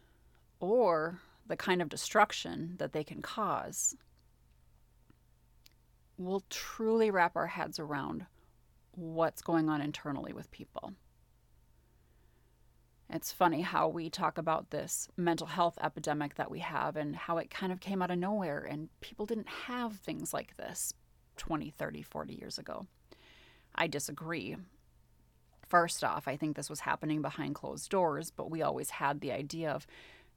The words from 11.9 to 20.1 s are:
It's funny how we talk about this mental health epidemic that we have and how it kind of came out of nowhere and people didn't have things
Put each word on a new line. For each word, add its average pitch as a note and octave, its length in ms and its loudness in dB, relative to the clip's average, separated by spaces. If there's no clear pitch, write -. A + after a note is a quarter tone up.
It's - 240 -6
funny E3+ 300 4
how D#3+ 260 2
we E3 220 -4
talk D#3+ 280 0
about D#3+ 340 0
this - 440 -4
mental E3 320 2
health E3+ 320 2
epidemic D3+ 560 -2
that - 160 -4
we - 80 -6
have E3 360 -2
and D3 200 -2
how E3+ 220 0
it - 140 -2
kind F#3+ 200 -2
of F3+ 80 -4
came F#3+ 220 -2
out F3+ 100 2
of F3 80 2
nowhere F3+ 440 0
and D3+ 260 -6
people - 280 -8
didn't A3 220 -2
have A#3+ 480 -4
things D#3 360 -6